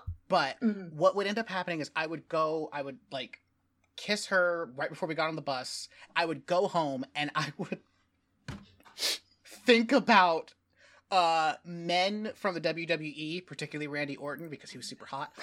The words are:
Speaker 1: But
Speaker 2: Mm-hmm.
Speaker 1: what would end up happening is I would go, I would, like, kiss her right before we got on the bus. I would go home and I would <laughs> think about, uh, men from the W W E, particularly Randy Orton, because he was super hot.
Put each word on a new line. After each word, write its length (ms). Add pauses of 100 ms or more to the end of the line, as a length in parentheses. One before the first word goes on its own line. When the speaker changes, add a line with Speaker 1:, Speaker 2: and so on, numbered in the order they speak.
(280)
Speaker 1:
But 340
Speaker 2:
Mm-hmm. 360
Speaker 1:
what 180
would 100
end 140
up 100
happening 300
is 160
I 100
would 220
go, 460
I 80
would, 180 (120)
like, 280 (560)
kiss 320
her 480
right 140
before 200
we 60
got 140
on 60
the 60
bus. 460 (280)
I 100
would 200
go 220
home 380 (100)
and 180
I 240
would 220 (680)
<laughs> 120 (840)
think 460
about, 640 (580)
uh, 420 (120)
men 680
from 200
the 40
W 260
W 300
E, 260
particularly 460
Randy 300
Orton, 320
because 200
he 80
was 80
super 200
hot. 260 (120)